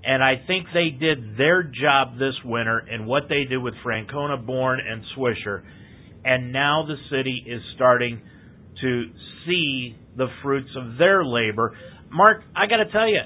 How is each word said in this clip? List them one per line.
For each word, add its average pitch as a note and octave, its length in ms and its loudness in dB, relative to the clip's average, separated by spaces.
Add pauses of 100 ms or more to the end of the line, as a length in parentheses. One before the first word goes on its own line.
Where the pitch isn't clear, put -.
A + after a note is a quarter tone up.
And C3 220 2
I C3 200 2
think F#3 300 -4
they E3+ 160 2
did B2+ 480 -4
their E3+ 240 4
job C3 560 0
this C3+ 160 -2 (100)
winter A2+ 360 -2
in A2 260 -10
what C#3+ 220 -2
they C#3+ 200 -2
did C3 100 -2
with B2 160 -6 (120)
Francona, B2 580 -6
Bourne, C3 400 -2
and A2 180 -8 (140)
Swisher. G#2+ 460 -4 (640)
And B2+ 280 0
now C#3+ 320 2
the D3+ 120 -6 (120)
city C3 380 -4
is A#2 160 -10 (140)
starting B2 440 4 (600)
to B2 240 0 (420)
see C#3 480 -2 (220)
the B2+ 100 0 (160)
fruits C#3 340 -2
of B2 220 -10
their F#3 260 6
labor. A2+ 520 0 (340)
Mark, G#3 320 6 (140)
I G3 100 2
gotta G#3+ 240 0
tell A3 180 2
you F#3+ 180 2